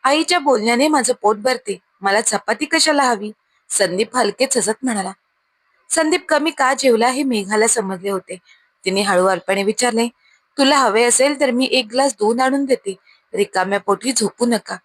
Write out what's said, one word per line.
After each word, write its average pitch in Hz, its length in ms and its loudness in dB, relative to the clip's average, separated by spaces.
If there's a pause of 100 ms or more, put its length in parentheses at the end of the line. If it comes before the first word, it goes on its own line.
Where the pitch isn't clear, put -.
"आईच्या 311 340 -2
बोलण्याने 254 500 0
माझं 262 240 0 (100)
पोट 208 140 2
भरते, 208 420 -4 (220)
मला 196 200 0
चपाती 214 440 -4
कशाला 302 380 0
हवी?" 214 300 -2 (380)
संदीप 190 460 -2
हलकेच 247 400 0
हसत 214 260 -2
म्हणाला. 202 300 -4 (800)
संदीप 320 380 0
कमी 302 220 2
का 269 280 0
जेवला 240 300 4
हे 262 140 -2
मेघाला 214 440 0
समजले 190 440 -2
होते. 185 260 -6 (480)
तिने 190 180 0
हळुवारपणे 190 600 2
विचारले, 226 460 0 (500)
"तुला 277 200 2
हवे 226 260 2
असेल 262 360 2
तर 277 100 2
मी 254 200 0
एक 254 220 0
ग्लास 269 200 2
दूध 226 280 0
आणून 269 240 2
देते, 214 320 -4 (380)
रिकाम्या 196 460 -2
पोटी 202 320 -2
झोपू 226 340 0
नका." 220 380 -2